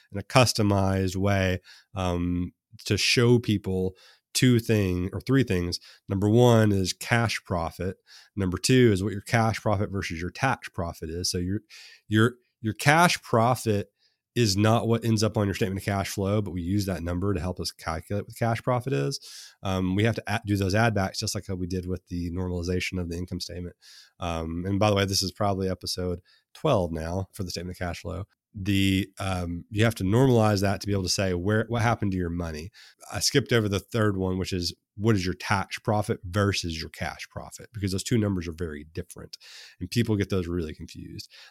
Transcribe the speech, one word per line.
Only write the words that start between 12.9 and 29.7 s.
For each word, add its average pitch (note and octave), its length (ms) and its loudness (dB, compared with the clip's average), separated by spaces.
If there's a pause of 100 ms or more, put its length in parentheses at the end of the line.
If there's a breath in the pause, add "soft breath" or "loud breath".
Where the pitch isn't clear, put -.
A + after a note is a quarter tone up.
profit A2+ 680 0 (440)
is A2 200 2
not A2 320 4
what A2+ 160 0
ends A2+ 200 2
up G#2+ 140 0
on G#2 100 2
your F#2+ 80 -2
statement G2 260 -2
of - 40 -8
cash G2 220 -2
flow, G2+ 340 0
but G2 100 -6
we F2+ 100 -6
use G2 240 0
that F2+ 160 -4
number F2 320 -2
to E2+ 80 -2
help F2+ 180 -6
us E2+ 120 -6
calculate E2+ 540 -6
what - 120 -18
cash A2+ 240 0
profit B2+ 320 -2
is. C#3 260 -4 (440 loud breath)
Um, F#2 320 0
we G#2 80 2
have A2+ 120 2
to - 140 -10
add, G#2 160 -2
do G#2 100 0
those G2 200 0
add A2+ 180 4
backs F#2+ 260 -2
just - 140 -4
like G2 140 -8
how G2 80 -6
we F2+ 120 -6
did F2+ 200 -4
with F2+ 200 -6
the F2 240 -4
normalization F2+ 720 -4
of E2 80 -4
the E2 80 -6
income F2 240 -6
statement. F2 340 -12 (440 loud breath)
Um, E2 460 -4
and G2 140 0
by G#2+ 120 0
the G2+ 40 2
way, G2 100 2
this G2 180 -2
is F2+ 80 -4
probably F#2+ 360 -2
episode F2+ 520 -6 (340 soft breath)
twelve G2+ 380 0
now E2 420 -6
for G2+ 100 -8
the F2 60 -8
statement F2+ 260 -8
of F2+ 100 -8
cash E2+ 160 -6
flow. F#2 240 -8 (300)
The, G2 520 2 (120)
um, F2+ 500 -4
you G#2+ 140 0